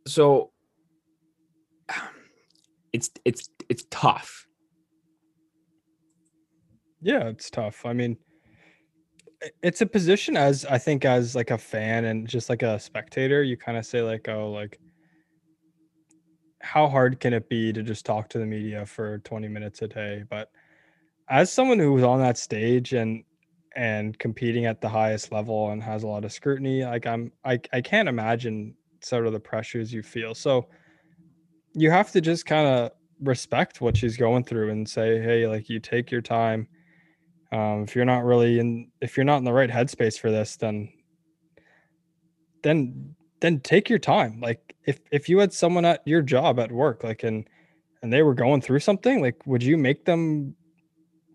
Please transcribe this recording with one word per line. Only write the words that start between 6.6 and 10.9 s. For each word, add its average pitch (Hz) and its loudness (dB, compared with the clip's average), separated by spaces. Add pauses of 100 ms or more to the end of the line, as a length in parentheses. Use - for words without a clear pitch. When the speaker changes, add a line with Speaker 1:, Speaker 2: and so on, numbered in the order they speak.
Speaker 2:
Yeah, 196 0
it's 113 -10
tough. 107 -8
I 120 -6
mean, 120 -2 (1300)
i-, 156 -12 (100)
it's 180 0
a 226 2
position 202 2
as, 139 2
I 139 0
think, 143 0